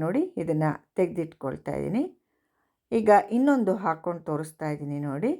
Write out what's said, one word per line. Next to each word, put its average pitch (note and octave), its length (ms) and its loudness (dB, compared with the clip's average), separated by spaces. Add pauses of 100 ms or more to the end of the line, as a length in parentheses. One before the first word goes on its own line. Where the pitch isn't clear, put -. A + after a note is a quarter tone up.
ನೋಡಿ, A3 180 0 (200)
ಇದನ್ನ D#3 240 2 (320)
ತೆಗೆದಿಟ್ಕೊಳ್ತಾ D#3+ 800 -4
ಇದ್ದೀನಿ. D#3+ 240 -2 (960)
ಈಗ G#3+ 120 4 (260)
ಇನ್ನೊಂದು B3+ 360 4 (100)
ಹಾಕ್ಕೊಂಡು E3 460 -4
ತೋರಿಸ್ತಾ D#3 460 -4
ಇದ್ದೀನಿ C#3+ 240 -6 (100)
ನೋಡಿ. E3 320 -2